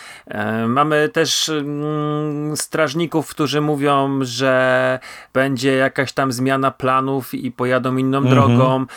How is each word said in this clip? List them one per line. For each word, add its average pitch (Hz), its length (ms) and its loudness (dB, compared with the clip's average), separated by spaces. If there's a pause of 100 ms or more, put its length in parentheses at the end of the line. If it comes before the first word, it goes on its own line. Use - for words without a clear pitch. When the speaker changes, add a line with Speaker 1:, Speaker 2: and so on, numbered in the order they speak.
(280)
Speaker 1:
E, 110 400 -4
mamy 151 420 2
też, - 400 -2
mm, 151 1080 -4
strażników, 151 720 -2
którzy 147 320 -2
mówią, 139 600 0
że 127 800 2 (340)
będzie 135 420 2
jakaś 131 380 0
tam 135 180 0
zmiana 135 400 0
planów 131 640 -2
i 135 180 -6
pojadą 127 460 0
inną 131 200 0
Speaker 2:
Mhm. 131 180 4
Speaker 1:
drogą. 131 500 4 (120)